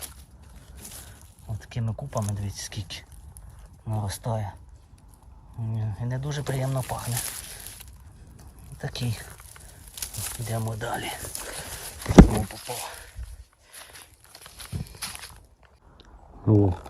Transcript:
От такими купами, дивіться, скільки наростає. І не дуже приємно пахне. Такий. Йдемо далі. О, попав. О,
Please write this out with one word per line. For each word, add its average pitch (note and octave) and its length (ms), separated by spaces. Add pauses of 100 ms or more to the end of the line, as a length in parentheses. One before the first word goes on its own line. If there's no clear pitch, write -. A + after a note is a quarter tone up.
(1500)
От G#2+ 120
такими A2+ 360
купами, A2 380
дивіться, G2+ 320
скільки - 380 (840)
наростає. G#2+ 640 (1500)
І A#2 40
не B2 140
дуже C#3+ 240
приємно C3+ 400
пахне. A#2 340 (1600)
Такий. B2 420 (1200)
Йдемо A2+ 360
далі. - 340 (1000)
О, - 400
попав. - 500 (3500)
О, G2+ 280 (160)